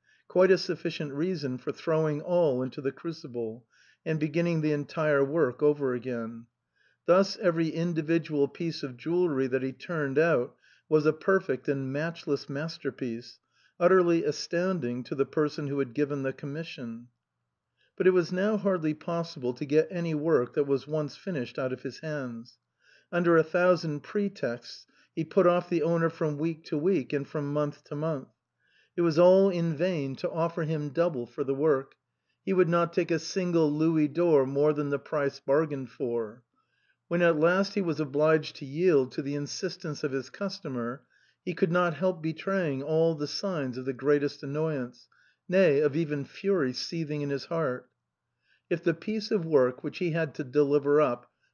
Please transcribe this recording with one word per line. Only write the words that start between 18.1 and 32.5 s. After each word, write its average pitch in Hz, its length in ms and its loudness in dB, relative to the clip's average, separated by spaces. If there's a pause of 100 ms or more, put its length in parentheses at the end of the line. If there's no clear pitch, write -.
was 180 180 2
now 202 260 0
hardly 165 360 0
possible 156 600 -4
to 147 120 -8
get 151 260 0
any 170 220 -4
work 147 400 0
that 147 140 0
was 139 200 -2
once 151 300 -4
finished 143 420 -8
out 131 140 -4
of 123 80 -8
his 127 180 -10
hands. 127 580 -8 (540)
Under 170 260 4
a 156 60 6
thousand 170 600 2
pretexts, 196 840 -4 (280)
he 165 100 -4
put 175 240 4
off 175 220 2
the 165 140 0
owner 165 260 2
from 151 280 -2
week 160 280 -4
to 156 120 -4
week 156 340 0
and 139 160 -2
from 143 240 -4
month 147 340 -2
to - 100 -8
month. 147 320 -4 (680)
It 175 60 0
was 165 180 2
all 190 300 8
in 170 260 0
vain 143 420 -2
to 170 120 -4
offer 165 340 -2
him 147 260 -2
double 151 360 -2
for 143 180 -6
the 135 100 -2
work. 139 420 0 (480)
He 190 80 -2